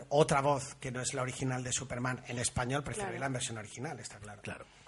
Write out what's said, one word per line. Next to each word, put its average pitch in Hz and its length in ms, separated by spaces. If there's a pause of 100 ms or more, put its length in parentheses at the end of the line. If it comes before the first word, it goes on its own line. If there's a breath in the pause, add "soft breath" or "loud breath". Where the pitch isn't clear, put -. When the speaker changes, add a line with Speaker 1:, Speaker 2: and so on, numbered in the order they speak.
Speaker 1:
otra 147 320
voz 135 360
que 131 140
no 123 120
es 123 100
la 135 80
original 127 420
de 123 100
Superman 127 560
en 120 100
español, 127 440
preferí 110 260
Speaker 2:
Claro. - 120
Speaker 1:
la 135 80
versión 127 300
original, 120 420
está 107 180
claro. 104 220
Speaker 3:
Claro, - 240 (240)